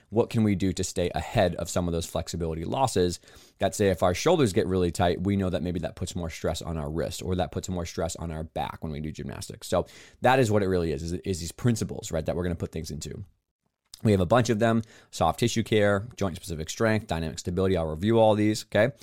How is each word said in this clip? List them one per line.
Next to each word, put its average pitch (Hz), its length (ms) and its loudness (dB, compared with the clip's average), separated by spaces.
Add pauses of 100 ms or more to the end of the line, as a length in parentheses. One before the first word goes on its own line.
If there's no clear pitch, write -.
What 113 200 2
can 113 140 2
we 101 120 4
do 92 160 0
to 90 140 -2
stay 87 280 -2
ahead 90 420 0
of 87 140 -6
some 87 200 -2
of - 20 -2
those 82 140 -2
flexibility 82 580 -6
losses? 98 560 0 (400)
That, 95 160 0
say, 101 140 4
if 92 120 0
our 90 120 4
shoulders 147 400 2
get 107 120 2
really 90 260 0
tight, 87 300 0
we 101 140 0
know 95 140 0
that 87 120 -2
maybe 87 200 -4
that - 160 -8
puts - 180 -8
more 80 140 -6
stress 82 320 -6
on 80 160 -6
our 73 120 -6
wrist 76 320 -4
or 92 140 -4
that 87 160 -2
puts 92 160 -8
more 87 180 -4
stress 85 300 -6
on 82 160 -8
our 78 140 -8
back - 340 -8
when 80 140 -8
we 71 80 -8
do 78 100 -6
gymnastics. - 560 -12
So 87 200 0 (340)
that 127 180 6
is 117 100 4
what 104 140 4
it 95 40 0
really 85 260 2
is, 71 100 -6
is, 85 80 -6
is 90 300 -4
these 85 100 -8
principles, - 640 -2
right, 78 120 -2
that 76 120 -2
we're 87 60 -2
gonna 87 120 -2
put - 160 -8
things 80 200 -8
into. 76 340 -10 (800)
We 110 80 4
have 95 100 6
a 87 60 2
bunch 120 240 6
of 107 80 0
them: 113 240 4 (260)
soft 80 300 0
tissue 117 240 2
care, 101 440 2 (100)
joint-specific 85 520 -6
strength, 110 380 0
dynamic 80 320 -4
stability. 95 360 0
I'll 82 120 0
review 98 320 2
all 110 160 6
these, 107 300 2
okay? 110 380 2